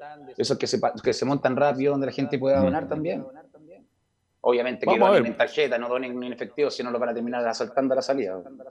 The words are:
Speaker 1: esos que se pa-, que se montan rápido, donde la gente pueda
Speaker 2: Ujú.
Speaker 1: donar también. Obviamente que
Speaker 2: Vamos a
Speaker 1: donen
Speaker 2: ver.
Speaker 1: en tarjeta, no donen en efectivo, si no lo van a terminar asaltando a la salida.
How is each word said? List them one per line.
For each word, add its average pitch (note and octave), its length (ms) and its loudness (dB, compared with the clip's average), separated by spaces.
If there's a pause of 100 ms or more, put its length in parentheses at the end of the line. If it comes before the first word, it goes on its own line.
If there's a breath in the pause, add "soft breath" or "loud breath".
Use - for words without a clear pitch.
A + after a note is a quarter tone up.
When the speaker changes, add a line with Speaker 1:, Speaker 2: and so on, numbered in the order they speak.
(360)
Speaker 1:
esos A#2+ 220 0
que - 80 -2
se B2 140 0
pa-, B2+ 120 2 (100)
que A#2+ 120 2
se - 100 -2
montan C3+ 320 0
rápido, C3+ 360 2
donde C#3 160 0
la A#2+ 40 -6
gente C#3 260 -2
pueda C3+ 180 2
Speaker 2:
Ujú. C3+ 100 4
Speaker 1:
donar C#3+ 200 0
también. D#3 380 -4 (1200)
Obviamente A#2+ 380 2
que - 100 2
Speaker 2:
Vamos F#3+ 160 6
a - 60 6
Speaker 1:
donen E3 100 6
Speaker 2:
ver. A#2 100 0
Speaker 1:
en - 60 -8
tarjeta, B2 400 2
no A#2+ 100 -4
donen B2 340 -4
en B2 120 -8
efectivo, B2+ 360 -2
si - 120 -6
no B2 80 -4
lo A#2+ 80 -2
van A#2+ 100 0
a A#2 60 -2
terminar A#2+ 340 -2
asaltando B2+ 460 0
a - 20 4
la C3 60 2
salida. A2 360 -2 (320)